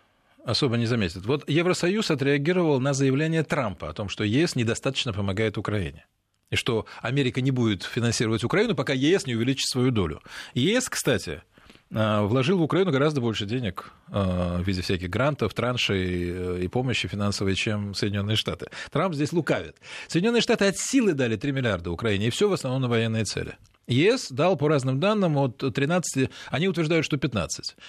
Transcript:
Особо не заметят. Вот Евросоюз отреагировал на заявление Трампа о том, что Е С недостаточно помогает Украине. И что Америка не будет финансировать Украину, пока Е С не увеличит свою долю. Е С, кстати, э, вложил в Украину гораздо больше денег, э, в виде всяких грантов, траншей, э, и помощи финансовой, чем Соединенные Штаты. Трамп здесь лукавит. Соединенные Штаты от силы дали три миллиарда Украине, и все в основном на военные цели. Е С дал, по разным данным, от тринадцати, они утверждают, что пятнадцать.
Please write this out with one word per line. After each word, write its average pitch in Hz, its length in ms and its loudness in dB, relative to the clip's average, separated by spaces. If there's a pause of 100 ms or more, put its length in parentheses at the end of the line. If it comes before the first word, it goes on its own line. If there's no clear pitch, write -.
(460)
Особо 117 320 0
не 117 100 2
заметят. 95 380 0
Вот 139 240 -2
Евросоюз 175 640 0
отреагировал 147 680 2
на 139 140 2
заявление 143 500 2
Трампа 107 460 -4
о 76 40 -8
том, 101 160 -6
что - 140 -4
Е 123 240 4
С - 80 -4
недостаточно 117 580 -2
помогает 98 440 -2
Украине. 98 480 -4 (440)
И 123 60 -4
что 110 300 -2 (160)
Америка 127 400 0
не 135 100 2
будет 113 320 2
финансировать 113 600 0
Украину, 190 320 2
пока 139 180 -2
Е 143 260 4
С - 80 -10
не 120 80 -2
увеличит 123 340 0
свою 127 220 2
долю. 90 300 0 (340)
Е 196 260 2
С, - 80 -4
кстати, - 520 -2 (500)
э, 107 340 2
вложил 127 320 2
в 170 60 4
Украину 170 280 2
гораздо 139 300 2
больше 110 240 -2
денег, 110 460 -4 (200)
э, 90 500 0
в 92 60 -4
виде 92 140 0
всяких 90 280 -2
грантов, 117 440 0
траншей, 92 760 -2
э, 90 320 -4
и 92 40 0
помощи 123 400 -2
финансовой, 101 480 -2
чем 104 380 -4
Соединенные 104 420 -2
Штаты. - 320 -4 (240)
Трамп 170 220 0
здесь 143 200 -2
лукавит. 123 420 -2 (320)
Соединенные 226 340 2
Штаты 208 240 2
от 170 120 2
силы 226 360 2
дали 123 220 0
три 139 160 -2
миллиарда 104 400 0
Украине, 104 360 0
и - 40 0
все 208 180 2
в 190 40 0
основном 131 280 -2
на 127 60 0
военные 113 380 0
цели. - 300 -6 (360)
Е 190 280 4
С - 100 -10
дал, 156 260 2
по 147 140 0
разным 131 300 0
данным, 190 380 2
от 139 200 0 (160)
тринадцати, 139 560 0 (220)
они 156 160 0
утверждают, 160 400 2
что 151 100 0
пятнадцать. 113 580 -4 (140)